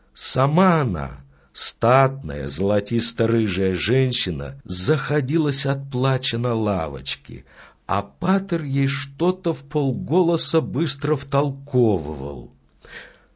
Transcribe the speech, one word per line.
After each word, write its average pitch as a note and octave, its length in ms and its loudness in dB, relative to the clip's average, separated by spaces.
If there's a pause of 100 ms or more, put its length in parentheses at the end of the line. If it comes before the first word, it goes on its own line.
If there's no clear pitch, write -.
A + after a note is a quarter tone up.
(140)
Сама D#3 680 2
она, D2 440 -4 (280)
статная, A#2+ 920 2
золотисто-рыжая G#2 1300 0
женщина, F2+ 880 -2
заходилась C#3 1040 0
от C#3 260 -4
плача C3 460 0
на A#2+ 160 0
лавочке, E2+ 920 -4 (420)
а G2 140 0
патер F#3+ 600 -2
ей C#3 240 0
что-то E3+ 640 -2
вполголоса D3+ 1080 0
быстро C#3 540 -2
втолковывал. F2+ 1400 0 (840)